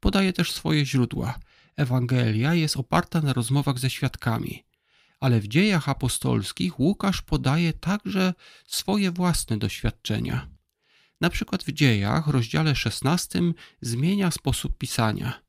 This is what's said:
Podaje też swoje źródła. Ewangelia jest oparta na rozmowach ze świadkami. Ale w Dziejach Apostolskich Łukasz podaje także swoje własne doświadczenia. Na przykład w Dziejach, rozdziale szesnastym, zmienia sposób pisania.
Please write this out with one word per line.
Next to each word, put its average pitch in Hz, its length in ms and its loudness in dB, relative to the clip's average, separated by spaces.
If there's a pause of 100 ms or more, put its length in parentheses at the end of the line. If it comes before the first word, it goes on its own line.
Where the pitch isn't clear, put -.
Podaje 196 320 2
też - 180 -2
swoje 151 340 0
źródła. 123 540 -2 (360)
Ewangelia 123 760 2
jest 156 240 0
oparta 160 440 -4
na 139 120 0
rozmowach 127 460 0
ze 127 100 -2
świadkami. - 760 -4 (560)
Ale 123 200 4
w 104 80 -6
Dziejach 165 420 2
Apostolskich 131 920 -2
Łukasz 190 420 0
podaje 151 520 2
także 185 600 0 (340)
swoje 196 440 0
własne 175 460 0
doświadczenia. - 920 -2 (720)
Na 165 80 4
przykład - 340 -4
w - 80 -6
Dziejach, 131 560 4
rozdziale 143 480 2
szesnastym, 170 760 0 (280)
zmienia 165 500 0
sposób - 460 -4
pisania. 113 720 -2